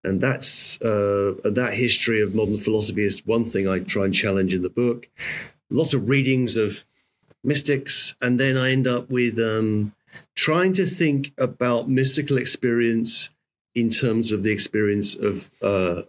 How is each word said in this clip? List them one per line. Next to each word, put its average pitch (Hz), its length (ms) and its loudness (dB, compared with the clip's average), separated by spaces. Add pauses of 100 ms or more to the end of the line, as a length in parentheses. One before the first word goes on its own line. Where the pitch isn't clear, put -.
And 95 160 -2
that's, - 640 0
uh, 101 600 0
that 107 320 0
history 113 480 0
of 95 100 -2
modern 107 240 0
philosophy 107 460 -2
is 98 240 -2
one 113 160 0
thing 98 240 -2
I 95 140 0
try 98 240 -2
and 98 80 0
challenge 95 420 0
in 90 80 -2
the 90 80 -4
book. 120 360 -2 (640)
Lots 156 240 0
of 110 160 -2
readings 131 480 2
of 104 260 -2 (600)
mystics, 143 760 0
and 123 200 0
then 131 180 2
I 127 140 2
end 131 160 2
up 123 240 -2
with, 120 260 2
um, 110 560 0 (420)
trying 180 380 2
to 185 140 0
think 143 500 0
about 120 500 -2
mystical 131 500 2
experience 117 920 0 (460)
in 117 140 0
terms 113 420 0
of 104 120 -2
the 107 80 0
experience 104 640 0
of, - 360 -4 (100)
uh, 92 480 0